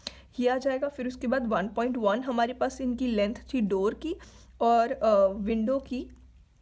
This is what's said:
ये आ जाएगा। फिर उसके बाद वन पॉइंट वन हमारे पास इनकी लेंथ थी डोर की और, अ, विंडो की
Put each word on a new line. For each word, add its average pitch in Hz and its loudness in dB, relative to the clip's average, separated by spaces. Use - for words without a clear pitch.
ये 247 2
आ 254 2
जाएगा। 269 -2
फिर 262 -8
उसके 254 -6
बाद 247 0
वन 208 0
पॉइंट 240 -2
वन 220 2
हमारे 240 -2
पास 262 -4
इनकी 247 -2
लेंथ 208 0
थी 262 2
डोर 196 0
की 320 -6
और, 233 4
अ, 202 4
विंडो 220 0
की 262 -8